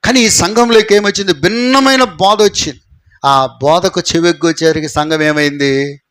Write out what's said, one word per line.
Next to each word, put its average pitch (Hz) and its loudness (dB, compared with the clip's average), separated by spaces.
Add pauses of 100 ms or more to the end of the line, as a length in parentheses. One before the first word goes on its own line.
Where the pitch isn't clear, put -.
కానీ 247 2
ఈ 220 2
సంఘంలోకి 220 2
ఏమొచ్చింది? 202 -2
భిన్నమైన 254 0
బోధ 196 0
వచ్చింది. 196 -2 (440)
ఆ 131 0
బోధకు 175 0
చెవెగ్గొచ్చేసరికి 160 -2
సంఘం 156 -2
ఏమైంది? 143 -2